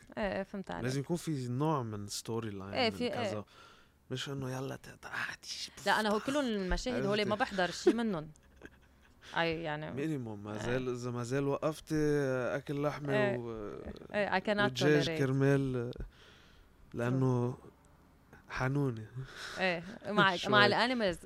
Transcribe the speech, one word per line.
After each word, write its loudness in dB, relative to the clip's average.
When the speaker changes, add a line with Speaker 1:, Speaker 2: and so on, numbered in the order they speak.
Speaker 1:
إيه، -2
إيه، -2
فهمت -10
عليك. -6
Speaker 2:
لازم -2
يكون -2
في -4
نوع 0
من -6
ستوري -4
لاين، -8
Speaker 1:
إيه، 0
Speaker 2:
من -6
Speaker 1:
في، -2
Speaker 2:
كذا. -4
Speaker 1:
إيه. -6
Speaker 2:
مش -6
إنه -6
يلا -6
ت-، -20
ت-، -16
آه، -6
تيجي -10
Speaker 1:
لا، 4
أنا 2
هو 4
Speaker 2:
بف-، -4
Speaker 1:
كلهم 2
المشاهد 0
هولي 2
Speaker 2:
عرفتي؟ 2
Speaker 1:
ما 2
بحضر 2
شي 4
منهم. 0
Speaker 2:
<laughs> -20
Speaker 1:
أي، 0
يعني. -6
Speaker 2:
مينيموم، -4
ما -6
Speaker 1:
إيه. -6
Speaker 2:
زال، -2
إذا -4
ما -4
زال 0
وقفت -2
أكل 0
لحمة -2
Speaker 1:
إيه. 2
Speaker 2:
و-، -8
Speaker 1:
إيه، 2
I 0
cannot 2
Speaker 2:
ودجاج 4
Speaker 1:
tolerate. -2
Speaker 2:
كرمال، 4
Speaker 1:
True. -8
Speaker 2:
لأنه 2
حنونة. 0
Speaker 1:
إيه، 0
Speaker 2:
<laughs> -6
Speaker 1:
مع، 8
Speaker 2:
شوي. 0
Speaker 1:
مع 10
الأنيمالز، 4